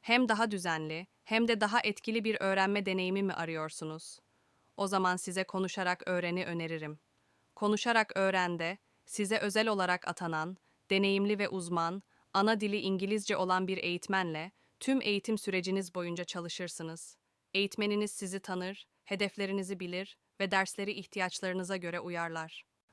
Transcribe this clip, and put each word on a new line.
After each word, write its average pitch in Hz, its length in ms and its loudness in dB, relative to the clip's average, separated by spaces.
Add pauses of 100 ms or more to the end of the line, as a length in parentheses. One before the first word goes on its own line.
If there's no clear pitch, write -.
hem 240 280 4
daha 220 220 4
düzenli 165 560 -2 (160)
hem 226 240 4
de 220 140 4
daha 214 180 4
etkili 214 440 0
bir 214 160 0
öğrenme 190 460 2
deneyimi 190 380 0
mi 190 100 0
arıyorsunuz? 156 840 -6 (580)
O 196 100 0
zaman 185 280 4
size 185 280 -2
Konuşarak 185 640 -2
Öğren'i 175 380 0
öneririm. 160 540 -6 (560)
Konuşarak 214 600 2
Öğren'de 180 640 0 (280)
size 208 320 -2
özel 214 300 2
olarak 185 400 2
atanan, 170 500 -4 (320)
deneyimli 196 500 4
ve 202 100 0
uzman, 175 540 -2 (300)
ana 208 260 4
dili 208 180 0
İngilizce 196 600 0
olan 185 300 2
bir 190 100 -2
eğitmenle 175 720 -2 (280)
tüm 269 220 2
eğitim 208 360 0
süreciniz 185 580 -2
boyunca 175 280 -4
çalışırsınız. 170 920 -8 (360)
Eğitmeniniz 208 580 2
sizi 190 280 -6
tanır, 185 480 -6 (180)
hedeflerinizi 196 720 -2
bilir 180 380 -6 (220)
ve 196 120 0
dersleri 196 400 0
ihtiyaçlarınıza 185 840 -4
göre 170 220 -4
uyarlar. 165 640 -6 (260)